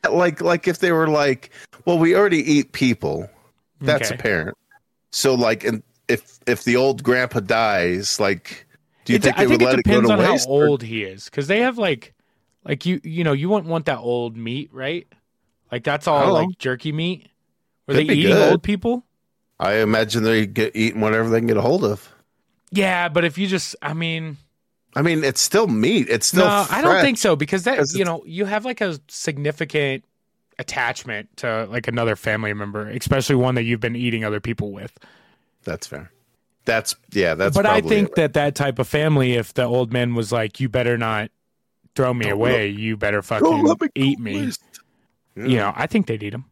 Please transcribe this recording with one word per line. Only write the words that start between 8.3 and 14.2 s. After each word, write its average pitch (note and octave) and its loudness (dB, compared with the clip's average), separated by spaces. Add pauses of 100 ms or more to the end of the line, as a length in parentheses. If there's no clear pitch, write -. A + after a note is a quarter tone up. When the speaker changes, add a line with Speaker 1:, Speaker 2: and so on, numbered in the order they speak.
Speaker 1:
do A#2 2
you A#2+ 4
Speaker 2:
It, - 2
Speaker 1:
think C3 4
Speaker 2:
I - 2
Speaker 1:
they - 6
would - 4
Speaker 2:
think - 4
it - 6
Speaker 1:
let B2+ 4
it - -2
go G3 4
Speaker 2:
depends - 4
Speaker 1:
to G#3+ 4
Speaker 2:
on G3 2
how F3+ 4
Speaker 1:
waste, - -2
or D3 4
Speaker 2:
old C3+ 0
he A2 -8
is, F#2+ -14
'cause C#3+ -6
they G3+ 2
have, B3 0
like, F3 -4 (520)
like, D3 -6
you, F3+ 0
you E3 -6
know, D#3 2
you D3 -2
wouldn't G3 0
want E3 -2
that C3+ -2
old A#2+ -4